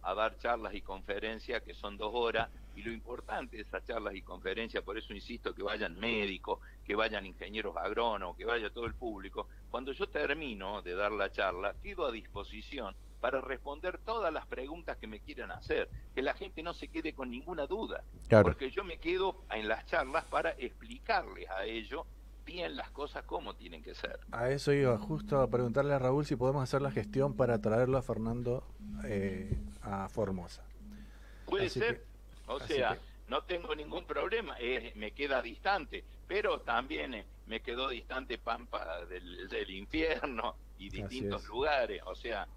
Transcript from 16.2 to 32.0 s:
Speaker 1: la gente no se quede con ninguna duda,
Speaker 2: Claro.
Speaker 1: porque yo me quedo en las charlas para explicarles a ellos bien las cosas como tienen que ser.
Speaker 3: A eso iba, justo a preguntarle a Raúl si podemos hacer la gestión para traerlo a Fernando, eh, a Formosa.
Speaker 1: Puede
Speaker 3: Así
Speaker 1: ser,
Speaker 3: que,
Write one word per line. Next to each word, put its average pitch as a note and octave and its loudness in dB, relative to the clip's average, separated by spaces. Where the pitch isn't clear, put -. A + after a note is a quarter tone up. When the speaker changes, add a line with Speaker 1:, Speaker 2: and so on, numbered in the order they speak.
Speaker 1:
la C#3+ 2
gente F#3 -6
no E3+ -4
se - -8
quede D#3 -4
con C3 -6
ninguna C#3+ -4
duda, D#3+ -2
Speaker 2:
Claro. G3+ 12
Speaker 1:
porque C3+ 4
yo - -4
me F3 -6
quedo F#3 0
en G#2+ -2
las A2 0
charlas D3 2
para D#3+ 2
explicarles B2 -2
a F#2+ -2
ellos A2+ -4
bien E3+ -4
las B2+ -6
cosas C#3+ -6
como - -6
tienen E2+ -12
que F2+ -10
ser. - -6
Speaker 3:
A A#2+ 2
eso C#3+ 6
iba, C3 8
justo D3 2
a B2+ 8
preguntarle B2+ 6
a C#3 6
Raúl C3 6
si D3 4
podemos C3+ 6
hacer C3+ 4
la C#3 2
gestión B2 4
para A#2+ 6
traerlo B2 6
a A2+ 4
Fernando, A#2+ 0
eh, F#3+ 2
a G2+ -2
Formosa. F#2+ 0
Speaker 1:
Puede F#3+ 2
Speaker 3:
Así C3 0
Speaker 1:
ser, A3+ 4
Speaker 3:
que, - -12